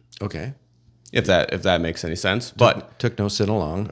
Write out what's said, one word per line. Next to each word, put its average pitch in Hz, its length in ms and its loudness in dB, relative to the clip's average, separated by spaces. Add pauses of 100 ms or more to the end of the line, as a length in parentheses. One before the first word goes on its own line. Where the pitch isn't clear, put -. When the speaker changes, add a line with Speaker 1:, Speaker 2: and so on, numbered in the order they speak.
(220)
Speaker 1:
okay. 101 320 -8 (580)
Speaker 2:
If 113 140 0
that, 87 280 4
if 92 100 -4
that 90 180 2
makes 82 240 -4
any 82 100 -4
sense. 101 340 -2
Speaker 1:
Took, - 100 -20
Speaker 2:
But - 400 2
Speaker 1:
took 120 180 -2
no 101 100 0
sin 101 220 0
along. 98 420 -2